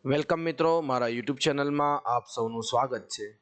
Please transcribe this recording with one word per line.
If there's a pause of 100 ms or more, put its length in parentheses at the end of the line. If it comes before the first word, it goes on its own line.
વેલકમ
મિત્રો,
મારા
YouTube
ચેનલમાં
આપ (120)
સૌનું
સ્વાગત
છે.